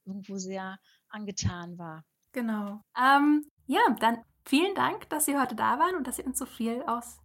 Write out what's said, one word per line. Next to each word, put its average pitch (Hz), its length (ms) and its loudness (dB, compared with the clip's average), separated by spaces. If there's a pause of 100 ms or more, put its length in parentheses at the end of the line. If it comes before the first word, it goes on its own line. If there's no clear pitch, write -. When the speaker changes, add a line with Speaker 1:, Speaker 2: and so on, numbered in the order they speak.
Speaker 1:
irgendwo 196 320 -10
sehr 190 400 -8 (320)
angetan 185 680 -6
war. 160 300 -14 (260)
Speaker 2:
Genau. 214 480 -4 (160)
Ähm, 285 480 6 (220)
ja, 311 140 2 (180)
dann 233 260 2 (220)
vielen 370 280 2
Dank, 302 360 -2
dass 302 140 -2
Sie 285 120 0
heute 254 200 0
da 220 220 2
waren 359 180 2
und 269 100 -4
dass 254 100 -6
Sie - 60 -8
uns 262 160 -4
so 254 80 -4
viel 233 400 -4
aus 240 380 -4